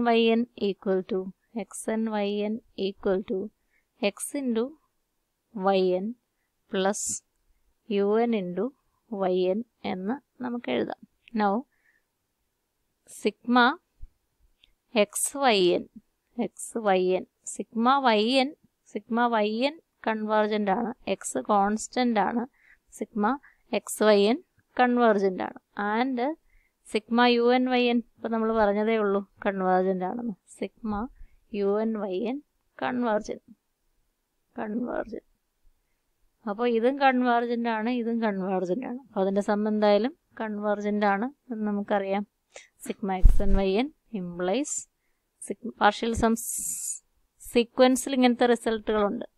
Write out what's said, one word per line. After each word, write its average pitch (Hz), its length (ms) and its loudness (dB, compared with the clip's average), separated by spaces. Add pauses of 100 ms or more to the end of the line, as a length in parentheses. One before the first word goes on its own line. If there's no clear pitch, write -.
വൈ 233 100 4 (180)
എൻ 233 40 2 (300)
equal 190 320 -2 (100)
to, 185 80 -2 (440)
എക്സ് - 220 -14 (100)
എൻ 226 80 -2 (120)
വൈ 202 120 -2 (180)
എൻ 214 100 -4 (320)
equal 196 320 -2 (120)
to 190 60 -2 (640)
x 202 140 -2 (220)
into 240 260 -2 (1000)
വൈ 196 140 4 (180)
എൻ 190 60 -6 (680)
plus 190 280 0 (880)
യു 202 200 0 (160)
എൻ 240 160 0
into 180 240 -4 (580)
വൈ 185 140 0 (160)
എൻ 208 60 -2 (340)
എന്ന് 190 220 -6 (300)
നമുക്ക് 247 300 -8
എഴുതാം. - 260 -4 (400)
Now, 202 140 2 (1700)
sigma 240 440 2 (1400)
എക്സ് - 280 -4 (120)
വൈ 220 140 6 (180)
എൻ, - 80 -4 (600)
എക്സ് - 420 -10
വൈ 185 140 4 (160)
എൻ, - 80 -8 (300)
sigma 233 400 0 (120)
വൈ 220 140 4 (220)
എൻ, 269 60 0 (440)
sigma 226 320 -2 (100)
Y 214 140 2 (200)
എൻ 311 60 -6 (320)
കൺവേർജന്റ് 214 680 0
ആണ്, 233 140 -4 (240)
X - 260 -6 (100)
constant 214 760 0
ആണ്, 233 160 -2 (540)
sigma 214 340 -2 (460)
എക്സ് - 300 -6
വൈ 202 120 6 (100)
എൻ 285 80 0 (420)
കൺവേർജന്റ് 220 680 2
ആണ്. - 120 -16 (360)
And 254 240 -2 (720)
sigma 226 320 0 (120)
U 233 100 2 (120)
എൻ 254 60 0 (100)
വൈ 247 80 2 (100)
എൻ, 240 80 2 (160)
ഇപ്പം 226 180 -8
നമ്മൾ 220 160 -2 (120)
പറഞ്ഞതേ 214 420 2
ഉള്ളൂ, 202 180 0 (240)
കൺവേർജന്റ് 185 640 0
ആണെന്ന്. 233 260 -8 (220)
sigma 208 420 -8 (600)
യു 196 100 0 (140)
എൻ 226 80 -2 (120)
വൈ 185 120 -6 (160)
എൻ 285 60 -6 (440)
കൺവേർജന്റ്, 240 640 -4 (1120)
കൺവേർജന്റ്. 226 640 -8 (1200)
അപ്പോൾ 226 160 -2 (100)
ഇതും 247 180 2 (100)
കൺവേർജന്റ് 240 720 2
ആണ്, 214 140 -2 (100)
ഇതും 233 160 -2 (100)
കൺവേർജന്റ് 185 640 -2
ആണ്. 254 160 -10
അപ്പോൾ 196 180 -4
അതിൻ്റെ 196 240 0
സം 208 220 0
എന്തായാലും 214 420 4 (280)
കൺവേർജന്റ് 208 720 -2
ആണ് 202 140 0 (260)
എന്ന് 220 180 -6
നമുക്കറിയാം. 202 540 -2 (640)
sigma 190 360 -6
എക്സ് - 240 8
എൻ 196 140 6
വൈ 196 80 2 (140)
എൻ 285 60 -2 (300)
implies 180 540 -4 (760)
sigma, - 240 -10 (100)
partial 226 400 2
sums 226 240 0 (1120)
sequence-ിൽ 254 600 2
ഇങ്ങനത്തെ 247 360 4
റിസൾട്ടുകളുണ്ട്. 220 760 -2 (120)